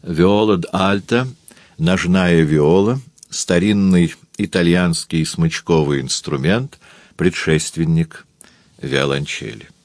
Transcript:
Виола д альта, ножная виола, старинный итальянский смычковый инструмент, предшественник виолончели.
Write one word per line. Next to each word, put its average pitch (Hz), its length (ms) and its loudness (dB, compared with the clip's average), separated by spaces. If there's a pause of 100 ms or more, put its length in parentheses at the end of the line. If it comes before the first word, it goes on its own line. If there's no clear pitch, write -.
Виола 98 540 2
д 82 160 -6
альта, 101 560 0 (500)
ножная 87 640 2
виола, 85 580 2 (280)
старинный 92 880 0 (240)
итальянский 87 880 0
смычковый 80 720 -2
инструмент, 73 800 -4 (380)
предшественник 80 1080 -2 (540)
виолончели. 69 880 -6 (160)